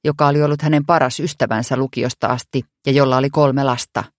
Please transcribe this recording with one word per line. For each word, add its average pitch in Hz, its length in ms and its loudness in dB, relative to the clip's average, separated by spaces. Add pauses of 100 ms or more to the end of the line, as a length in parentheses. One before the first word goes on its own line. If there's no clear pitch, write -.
joka 147 220 0
oli 143 160 2
ollut 147 200 0
hänen 151 240 2
paras 147 340 2
ystävänsä 123 560 -2
lukiosta 131 500 -4
asti 123 380 -4 (220)
ja 139 60 0
jolla 135 240 4
oli 135 140 0
kolme 139 340 2
lasta 123 400 -4 (140)